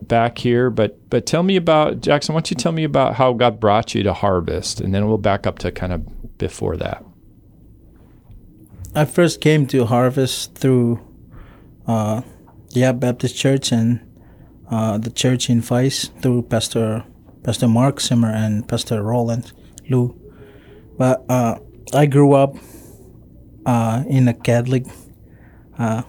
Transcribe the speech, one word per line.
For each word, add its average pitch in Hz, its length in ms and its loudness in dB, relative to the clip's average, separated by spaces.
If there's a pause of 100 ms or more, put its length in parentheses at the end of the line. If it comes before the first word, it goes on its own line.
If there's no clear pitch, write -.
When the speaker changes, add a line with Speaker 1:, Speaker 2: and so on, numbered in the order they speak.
Speaker 1:
back 117 360 0
here. 123 300 2
But, 110 400 -2
but 120 180 -2
tell 170 180 0
me 196 100 2
about, 156 460 2
Jackson, 147 340 0
why 160 60 0
don't - 100 -8
you 165 60 -4
tell 165 160 -2
me 160 100 -2
about 139 320 0
how 127 200 2
God 113 260 0
brought 110 340 2
you 110 80 0
to 98 100 2
Harvest, 87 680 -2
and 98 120 -2
then 101 140 0
we'll 107 120 0
back 101 280 0
up 92 140 -4
to 92 100 -4
kind 90 220 -6
of - 460 -10
before 92 380 -4
that. - 280 -8 (1900)
Speaker 2:
I 151 80 2
first 170 360 0
came 151 280 4
to 131 160 2
Harvest 127 720 0
through, 120 440 2 (880)
uh, 110 360 -2 (500)
Yap 123 260 2
Baptist 127 380 -2
Church 139 340 0
and, 226 300 2 (680)
uh, 110 300 -2
the 113 120 -6
church 127 380 0
in 120 120 4
Vice 127 480 -2 (120)
through 120 220 0
Pastor, 113 600 -2 (400)
Pastor 123 240 0
Mark 123 320 2
Zimmer 117 320 2
and 110 340 -2
Pastor 117 380 -4
Roland 117 480 -2 (360)
Liu. 123 320 0 (800)
But, 127 300 0
uh, 123 300 0 (340)
I 147 140 4
grew 143 260 6
up, 139 240 4 (1080)
uh, 117 440 0
in 131 180 4
a 117 80 2
Catholic, 123 520 0 (920)
uh, 117 320 -4